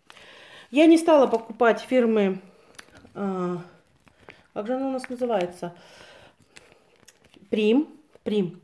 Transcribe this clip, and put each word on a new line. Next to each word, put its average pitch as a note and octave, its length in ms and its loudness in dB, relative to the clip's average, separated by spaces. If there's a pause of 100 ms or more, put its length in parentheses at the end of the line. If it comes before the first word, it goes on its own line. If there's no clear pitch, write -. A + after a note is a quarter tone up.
(680)
Я D4 160 4
не E4 140 8
стала D#4 260 4
покупать A3+ 560 0
фирмы, G#3+ 600 0 (720)
э, F#3 420 -6 (960)
как G#3 140 -10
же B3+ 80 -4
она C4+ 120 -6
у C4+ 40 -6
нас B3+ 180 -10
называется? G#3 640 -6 (1800)
Прим. A3 380 0 (360)
Прим. G3 400 -4